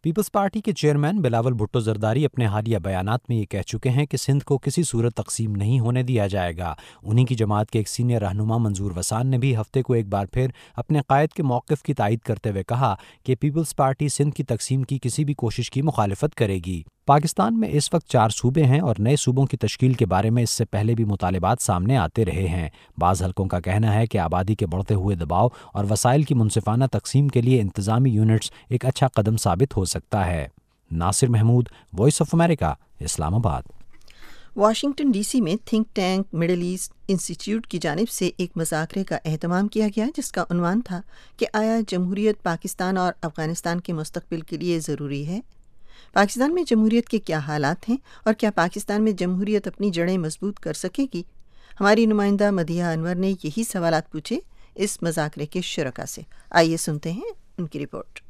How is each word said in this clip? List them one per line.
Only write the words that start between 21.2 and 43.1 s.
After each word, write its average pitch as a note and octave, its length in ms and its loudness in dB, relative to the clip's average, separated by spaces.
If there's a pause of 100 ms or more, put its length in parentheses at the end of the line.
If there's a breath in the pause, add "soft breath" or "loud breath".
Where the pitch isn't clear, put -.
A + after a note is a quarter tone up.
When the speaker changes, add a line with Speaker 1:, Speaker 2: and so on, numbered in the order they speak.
Speaker 1:
سامنے G2 360 2
آتے G2+ 280 2
رہے F2+ 220 -2
ہیں۔ D#2+ 220 -2 (280 soft breath)
بعض F2 260 2
حلقوں F#2 220 -2
کا F#2 140 -2
کہنا G#2 360 2
ہے A2+ 120 2
کہ A2 100 -2
آبادی F#2 380 0
کے G#2 100 -2
بڑھتے F#2 280 -2
ہوئے G2 220 0
دباؤ E2+ 320 2 (260 loud breath)
اور G2+ 160 -2
وسائل B2 340 4
کی C#3+ 100 0
منصفانہ A2+ 580 2
تقسیم C#3 360 2
کے B2+ 140 2
لیے B2 200 4
انتظامی A2 480 2
یونٹس A2 420 4 (180 loud breath)
ایک B2 160 -2
اچھا C3 220 2
قدم A2 300 2
ثابت G2 400 2
ہو F#2+ 80 2
سکتا F#2 400 -2
ہے۔ E2+ 220 -2 (440)
ناصر F2 360 2
محمود، A#2+ 380 4 (320 soft breath)
Voice C3 240 4
آف D#3+ 120 2
America، E3 400 2 (260)
اسلام D#2 360 -2
آباد۔ D#2 260 0 (960 loud breath)
Speaker 2:
واشنگٹن C4+ 560 2
ڈی G3+ 120 0
سی B3 180 0
میں F3 140 0 (100)
تھنک A3 280 0
ٹینک F#3+ 400 0
مڈل E3+ 280 0
ایسٹ F3+ 320 -6 (140)
انسٹیٹیوٹ G3 600 -4
کی F3+ 100 -6
جانب E3 320 -2
سے F3+ 280 -2
ایک F3 180 -4
مذاکرے E3 480 -2
کا - 220 -4
اہتمام F3 420 0
کیا G#3+ 200 0
گیا G#3+ 180 -2 (120)
جس - 140 -8
کا F3+ 180 -2
عنوان F3 320 0
تھا F3+ 200 -8 (360 soft breath)
کہ A#3 160 0
آیا A3 340 2
جمہوریت G3 560 -2
پاکستان F#3 540 -2
اور F3+ 240 0